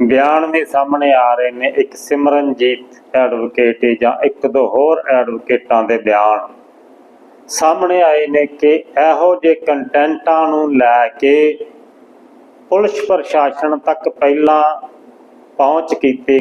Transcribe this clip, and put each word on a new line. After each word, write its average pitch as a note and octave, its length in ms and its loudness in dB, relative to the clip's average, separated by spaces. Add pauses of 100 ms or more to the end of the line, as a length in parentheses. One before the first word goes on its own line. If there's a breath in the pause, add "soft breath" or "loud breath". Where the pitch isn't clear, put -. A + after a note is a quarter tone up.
ਬਿਆਨ C#3+ 480 2
ਵੀ D#3+ 140 -2
ਸਾਹਮਣੇ C#3+ 480 0
ਆ B2 220 4
ਰਹੇ B2 160 -2
ਨੇ। B2+ 280 -4
ਇੱਕ C3+ 180 -2
ਸਿਮਰਨਜੀਤ C#3+ 1200 -2
ਐਡਵੋਕੇਟ A#2+ 720 -2 (140)
ਜਾਂ A#2+ 120 2 (140)
ਇੱਕ - 200 -4
ਦੋ B2 220 0
ਹੋਰ C#3+ 420 0
ਐਡਵੋਕੇਟਾਂ A#2 720 0
ਦੇ A2+ 200 -2
ਬਿਆਨ G#2 440 0 (1000)
ਸਾਹਮਣੇ F3 540 0
ਆਏ D3+ 240 2
ਨੇ D3 200 0
ਕਿ D3+ 280 0
ਇਹੋ D#3 680 0
ਜਿਹੇ E3 120 2 (120)
ਕੰਟੈਂਟਾਂ D#3 800 0
ਨੂੰ D3+ 280 -2
ਲੈ A#2+ 320 4 (120)
ਕੇ D3 460 2 (1040)
ਪੁਲਿਸ G#3 380 0
ਪ੍ਰਸ਼ਾਸਨ D3+ 680 -2
ਤੱਕ D#3 300 -4
ਪਹਿਲਾਂ D3+ 540 2 (920)
ਪਹੁੰਚ D#3 380 0
ਕੀਤੀ C3+ 460 0